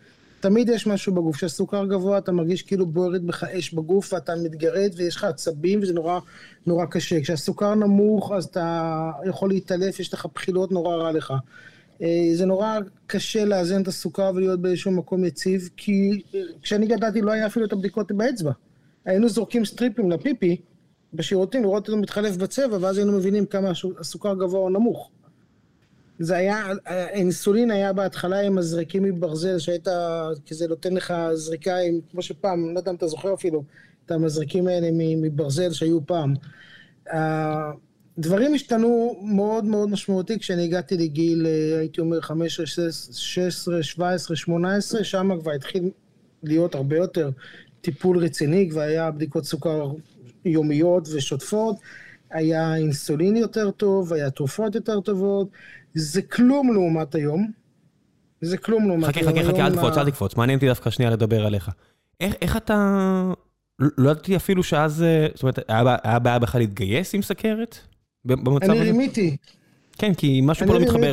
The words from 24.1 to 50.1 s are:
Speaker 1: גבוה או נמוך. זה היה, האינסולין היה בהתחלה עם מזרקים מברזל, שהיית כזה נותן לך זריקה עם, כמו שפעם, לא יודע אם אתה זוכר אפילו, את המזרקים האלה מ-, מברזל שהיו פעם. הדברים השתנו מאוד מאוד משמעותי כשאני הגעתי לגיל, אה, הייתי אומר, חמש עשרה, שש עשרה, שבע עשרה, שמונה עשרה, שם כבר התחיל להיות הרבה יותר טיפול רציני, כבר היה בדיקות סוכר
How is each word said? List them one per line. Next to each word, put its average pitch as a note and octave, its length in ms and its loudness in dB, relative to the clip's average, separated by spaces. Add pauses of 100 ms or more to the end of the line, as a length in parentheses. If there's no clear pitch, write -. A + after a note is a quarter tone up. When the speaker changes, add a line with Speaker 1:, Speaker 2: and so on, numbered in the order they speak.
Speaker 1:
גבוה F#3 260 0
או F#3 100 0
נמוך. G3+ 420 0 (1080)
זה E3+ 180 -2
היה, G3+ 300 0 (180)
האינסולין F#3 840 0
היה G3 220 0
בהתחלה F#3+ 480 -2
עם G3+ 140 2
מזרקים E3+ 480 -2
מברזל, F3 560 -2
שהיית E3+ 280 -4 (640)
כזה E3 180 -4
נותן E3 260 -4
לך F3+ 200 -2 (200)
זריקה D#3+ 440 -4
עם, F3 220 0 (120)
כמו F3+ 100 -8
שפעם, E3+ 520 -4
לא F3+ 60 -4
יודע F3+ 120 -4
אם F3+ 40 -6
אתה F3 120 -2
זוכר D#3+ 260 -4
אפילו, D#3+ 300 -2 (420)
את - 60 -6
המזרקים D#3+ 560 0
האלה F3+ 240 0
מ-, D#3+ 300 0
מברזל D#3 500 -2
שהיו D#3+ 340 0
פעם. D#3 280 0 (760)
הדברים D#3 1500 -2
השתנו A#3 640 0 (160)
מאוד G#3+ 300 0
מאוד G#3 240 0
משמעותי G3 500 -2
כשאני F3+ 240 -2
הגעתי F3 340 -2
לגיל, E3 480 0
אה, D#3 340 0
הייתי D#3+ 220 -4
אומר, E3 200 0
חמש D#3+ 380 -4
עשרה, E3+ 260 -4 (260)
שש - 260 -10
עשרה, F3 460 -2
שבע F3 260 -4
עשרה, F3+ 260 -4
שמונה E3+ 400 -2
עשרה, G#3 280 -2
שם F#3+ 260 0 (120)
כבר D#3+ 100 -6
התחיל E3+ 380 -4 (540)
להיות D#3+ 320 0
הרבה C#3 220 -2
יותר E3+ 320 0 (520)
טיפול F3+ 360 0
רציני, E3 520 2
כבר D#3 120 -4
היה D#3+ 300 0
בדיקות D#3 340 -4
סוכר D3+ 460 -4 (540)